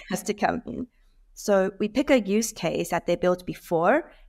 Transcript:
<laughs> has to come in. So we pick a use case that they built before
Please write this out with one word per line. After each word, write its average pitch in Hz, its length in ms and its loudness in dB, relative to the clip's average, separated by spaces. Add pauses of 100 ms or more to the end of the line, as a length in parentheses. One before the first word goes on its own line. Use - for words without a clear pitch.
<laughs> - 40 -20
has 185 140 -6
to 214 100 -6
come - 320 -2
in. - 220 -10 (480)
So 196 440 2
we 214 100 -2
pick 247 200 -2
a 262 120 6
use 208 320 0
case - 380 -4
that 170 160 -2
they 175 100 2
built 180 280 0
before 180 640 0 (180)